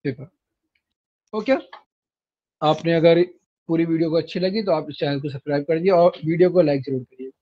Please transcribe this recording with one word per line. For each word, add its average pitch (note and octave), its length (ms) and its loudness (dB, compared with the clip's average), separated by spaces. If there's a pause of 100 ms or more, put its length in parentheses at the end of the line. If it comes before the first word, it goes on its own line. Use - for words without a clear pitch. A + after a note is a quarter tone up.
पेपर। C3+ 240 -8 (1040)
ओके, A3 200 -2 (1080)
आपने D#3 320 0
अगर E3 300 4 (460)
पूरी E3 160 0
वीडियो E3 240 -2
को E3 80 0
अच्छी D#3+ 220 -4
लगी F#3+ 240 -2
तो F#3+ 80 -2
आप D3+ 180 -2
इस C#3 60 -14
चैनल C#3+ 260 -4
को D3 80 -6
सब्सक्राइब C#3+ 340 -4
कर E3 160 -2
दिए F#3+ 120 2
और F3 200 6 (140)
वीडियो E3+ 240 4
को F3 120 4
लाइक C#3+ 220 0
जरूर C3 200 -6
करिए। - 260 -16 (120)